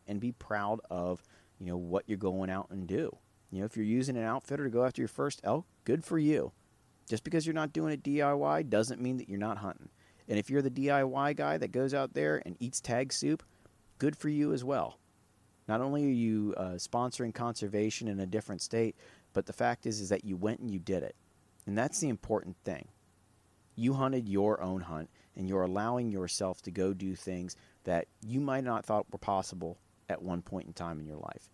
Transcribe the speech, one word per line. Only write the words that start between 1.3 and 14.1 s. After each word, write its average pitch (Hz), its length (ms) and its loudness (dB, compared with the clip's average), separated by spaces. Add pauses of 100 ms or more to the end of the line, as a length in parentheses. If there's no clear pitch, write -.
you 92 80 -8
know, 87 100 -2
what 90 300 0
you're 104 120 -2
going 95 320 0
out 95 200 -6
and 92 160 -6
do. 117 300 -2 (340)
You 95 100 -4
know, 101 40 -2
if 110 120 -6
you're 107 80 0
using 127 320 2
an 113 80 -2
outfitter 135 400 -2
to 131 60 0
go 120 140 4
after 131 160 0
your 120 80 0
first 139 340 -2
elk, 139 240 2 (180)
good 165 200 2
for 165 140 0
you. 151 340 4 (560)
Just 110 160 -2
because 160 220 0
you're 160 80 0
not 156 180 -2
doing 160 200 0
it 143 100 -4
D 143 180 2
I 143 140 6
Y 147 280 2
doesn't 113 380 2
mean 127 160 0
that 120 120 -6
you're 98 100 -4
not 104 200 -2
hunting. 101 300 -8 (400)
And 104 100 2
if 101 120 0
you're 139 100 4
the 135 80 4
D 135 220 0
I 139 140 6
Y 139 280 2
guy 147 240 0
that 131 160 -2
goes 135 220 2
out 135 180 0
there 151 320 2
and 175 160 -10
eats 123 200 -4
tag 131 320 0
soup, 147 300 0 (560)
good 147 180 2